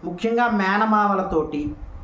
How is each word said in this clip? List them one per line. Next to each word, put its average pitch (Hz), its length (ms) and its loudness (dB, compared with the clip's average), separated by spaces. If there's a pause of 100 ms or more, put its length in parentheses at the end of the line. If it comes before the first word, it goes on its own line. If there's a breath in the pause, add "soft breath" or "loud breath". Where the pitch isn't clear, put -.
ముఖ్యంగా 226 460 0
మేనమామలతోటి, 190 1300 0 (280)